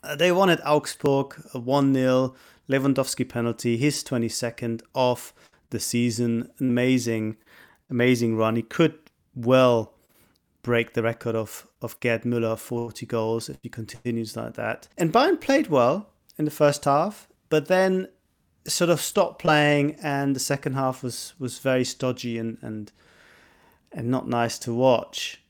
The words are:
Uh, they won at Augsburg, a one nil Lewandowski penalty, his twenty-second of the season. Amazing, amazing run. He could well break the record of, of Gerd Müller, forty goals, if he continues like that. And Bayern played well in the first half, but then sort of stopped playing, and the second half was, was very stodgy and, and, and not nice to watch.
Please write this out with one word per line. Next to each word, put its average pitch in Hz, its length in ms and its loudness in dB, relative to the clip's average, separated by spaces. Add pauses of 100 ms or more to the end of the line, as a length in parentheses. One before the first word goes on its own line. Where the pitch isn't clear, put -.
Uh, 151 120 -10
they 175 160 4
won 185 180 4
at 165 180 2
Augsburg, 143 680 0 (180)
a 135 60 -6
one 135 320 2
nil 131 440 2 (340)
Lewandowski 135 580 0
penalty, 117 500 -2
his 139 260 0
twenty-second 117 800 -4 (100)
of 127 400 0 (360)
the 113 100 -6
season. 120 800 -2
Amazing, 120 760 0 (520)
amazing 120 460 2
run. 110 200 0
He 117 60 0
could - 380 0 (340)
well 123 600 4 (680)
break 117 320 0
the 120 80 0
record 113 340 -2
of, 110 300 -6 (160)
of - 200 -12
Gerd 117 220 0
Müller, 113 340 -2
forty 117 480 -8
goals, 113 440 -4
if - 140 -14
he 123 60 -12
continues 113 680 -8
like 113 200 -10
that. 110 320 -8 (100)
And 165 160 -2
Bayern 302 260 4
played 277 280 0
well 143 420 2 (280)
in 156 80 -2
the 147 60 -4
first 147 340 2
half, 156 420 0 (220)
but 151 180 2
then 185 420 2 (580)
sort 175 220 0
of 170 100 4
stopped - 400 -2
playing, 147 640 4
and 139 320 0
the 131 40 -6
second 139 340 -4
half 131 300 -2
was, - 360 -8
was 123 200 -8
very 127 240 2
stodgy 123 540 -4
and, 113 240 -6
and, 107 300 -12 (1000)
and 120 180 -6
not 131 180 -2
nice 117 320 0
to 120 140 -6
watch. - 760 0